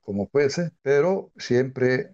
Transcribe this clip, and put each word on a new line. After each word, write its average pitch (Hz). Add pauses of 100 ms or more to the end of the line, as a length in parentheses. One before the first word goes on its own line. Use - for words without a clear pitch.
como 101
fuese, 147 (120)
pero 151
siempre 127